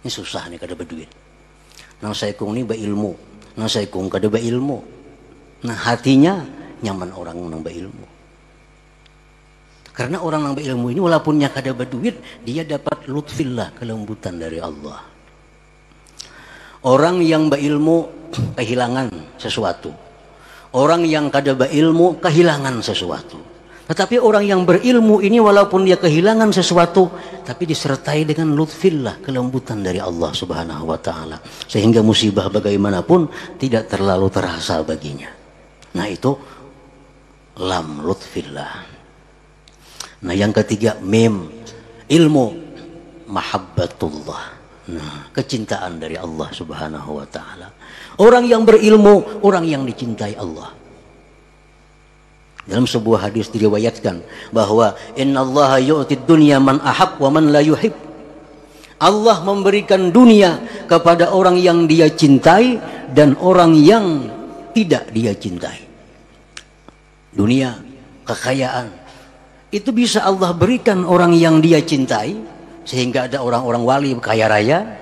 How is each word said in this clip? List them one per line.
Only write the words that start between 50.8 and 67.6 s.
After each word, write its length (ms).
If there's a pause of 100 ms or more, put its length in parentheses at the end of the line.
Dalam 160
sebuah 480
hadis 160
diriwayatkan 720 (320)
bahwa, 400 (240)
"Innallaha 640
yu'tid 480
dunya 320
man 240
ahab 320
wa 160
man 160
la 160
yuhib." 320 (1040)
Allah 400
memberikan 720
dunia 480 (240)
kepada 480
orang 240
yang 320
dia 240
cintai 640 (320)
dan 320
orang 320
yang 560 (480)
tidak 400
dia 160
cintai. 480 (1500)
Dunia, 400 (560)